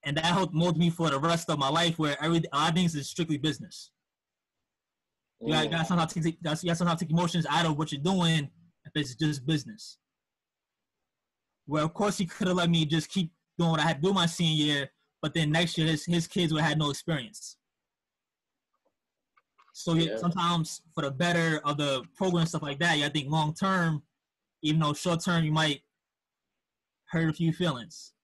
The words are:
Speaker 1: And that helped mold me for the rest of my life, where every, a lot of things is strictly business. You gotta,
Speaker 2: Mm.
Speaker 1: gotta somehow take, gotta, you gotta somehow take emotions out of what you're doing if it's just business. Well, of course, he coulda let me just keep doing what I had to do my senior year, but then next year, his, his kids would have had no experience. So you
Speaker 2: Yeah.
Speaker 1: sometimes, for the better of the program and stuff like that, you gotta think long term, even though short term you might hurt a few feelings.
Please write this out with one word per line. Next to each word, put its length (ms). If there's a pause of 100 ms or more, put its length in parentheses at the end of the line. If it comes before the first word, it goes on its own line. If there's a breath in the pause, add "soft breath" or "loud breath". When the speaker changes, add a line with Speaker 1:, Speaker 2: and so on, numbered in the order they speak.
Speaker 1:
And 120
that 100
helped 280
mold 240
me 120
for 200
the 100
rest 300
of 100
my 100
life, 300
where 240
every, 180 (120)
a 20
lot 140
of 60
things 200
is 140
strictly 280
business. 540 (1500)
You 120
gotta, 140
Speaker 2:
Mm. 40
Speaker 1:
gotta 140
somehow 200
take, 360
gotta, 240
you 40
gotta 80
somehow 180
take 160
emotions 380
out 160
of 120
what 140
you're 100
doing 480 (360)
if 100
it's 200
just 300
business. 520 (1700)
Well, 180
of 100
course, 240
he 80
coulda 280
let 160
me 160
just 240
keep 220 (260)
doing 140
what 100
I 20
had 180
to 60
do 60
my 140
senior 380
year, 260 (300)
but 120
then 180
next 260
year, 100
his, 180
his 220
kids 260
would 80
have 80
had 100
no 100
experience. 680 (2250)
So 200
you 160
Speaker 2:
Yeah. 80
Speaker 1:
sometimes, 640 (120)
for 100
the 80
better 540
of 120
the 260 (120)
program 260
and 80
stuff 140
like 160
that, 160
you 80
gotta 100
think 160
long 240
term, 500 (580)
even 180
though 140
short 300
term 200
you 80
might 300 (1300)
hurt 200
a 40
few 200
feelings. 600 (100)